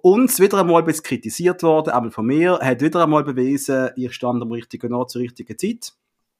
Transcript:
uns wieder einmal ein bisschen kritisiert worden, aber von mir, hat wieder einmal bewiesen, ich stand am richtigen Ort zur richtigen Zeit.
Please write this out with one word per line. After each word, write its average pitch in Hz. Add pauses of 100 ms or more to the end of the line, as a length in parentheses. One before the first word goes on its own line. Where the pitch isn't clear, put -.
uns 220
wieder 202
einmal 170
ein 165
bisschen 156
kritisiert 170
worden, 156
aber 120
von 110
mir, 165
hat 127
wieder 160
einmal 151
bewiesen, 135
ich 127
stand 123
am 117
richtigen 117
Ort 123
zur 120
richtigen 120
Zeit. 226 (460)